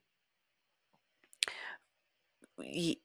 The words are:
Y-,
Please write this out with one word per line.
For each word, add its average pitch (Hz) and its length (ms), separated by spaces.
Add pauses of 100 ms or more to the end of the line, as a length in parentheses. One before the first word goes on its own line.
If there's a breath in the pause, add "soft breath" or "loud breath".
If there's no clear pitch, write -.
(2500 loud breath)
Y-, 165 480